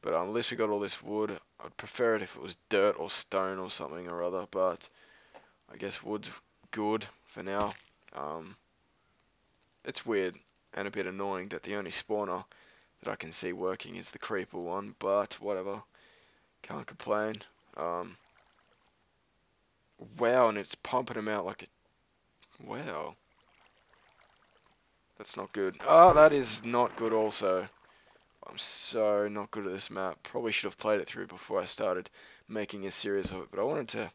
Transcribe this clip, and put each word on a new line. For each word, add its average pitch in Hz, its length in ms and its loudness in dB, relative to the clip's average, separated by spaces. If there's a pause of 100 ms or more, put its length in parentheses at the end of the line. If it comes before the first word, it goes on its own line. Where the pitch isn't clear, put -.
But, - 120 -2
um, 87 140 0
at 107 60 -6
least 117 160 0
we 120 60 -6
got 110 120 0
all 104 120 0
this 98 220 -4
wood. 104 380 -2 (240)
I'd - 120 -16
prefer 117 400 0
it 104 60 -2
if - 140 -10
it 64 60 -14
was 87 160 -10 (100)
dirt 101 300 6
or 92 100 -4
stone 95 500 -2
or 92 120 -8
something 85 360 -8
or 87 160 -6
other, 90 280 -2
but 92 380 0 (840)
I - 40 -20
guess - 260 -6
wood's 107 280 -6 (400)
good 107 360 0 (200)
for - 160 -14
now. 101 300 -2 (400)
Um, 80 440 -10 (1300)
it's - 220 -8
weird 95 300 0 (380)
and 101 120 -4
a 101 40 -6
bit 98 160 -4
annoying 95 420 -6
that 92 140 -8
the 101 120 -8
only 98 160 -6
spawner 98 540 -4 (580)
that - 80 -6
I 104 60 -6
can 80 160 -12
see 90 200 -4
working 92 440 -6
is 92 140 -8
the - 80 -14
creeper 95 400 -6
one, 90 400 -6
but 98 420 0
whatever. 101 420 -6 (800)
Can't - 240 -12
complain. 107 560 -2 (340)
Um, 87 420 -4 (2000)
wow, 120 300 8
and 104 100 2
it's 98 160 -6
pumping 123 420 -2
'em 107 120 -4
out 104 180 -2
like 98 160 -8
a... - 40 -16 (1000)
Wow. 92 500 -8 (2000)
That's - 200 -12
not 101 160 -8
good. 95 240 -2 (100)
Oh, 165 260 12
that 151 200 12
is 113 320 0
not 120 320 2
good 113 160 0
also. 101 560 2 (800)
I'm - 120 -14
so 104 720 0
not 104 220 -6
good 104 160 -6
at 90 60 -2
this 98 180 -6
map. 95 320 -4
Probably 117 300 -4
should - 140 -2
have 95 100 -6
played 107 240 2
it 85 60 -6
through 98 220 -10
before 92 320 -2
I 90 40 -2
started 90 460 -2 (380)
making 104 360 -6
a 98 60 -4
series 98 400 0
of 92 120 -8
it, - 80 -12
but 95 100 -4
I 104 40 2
wanted 139 260 -2
to 110 240 -6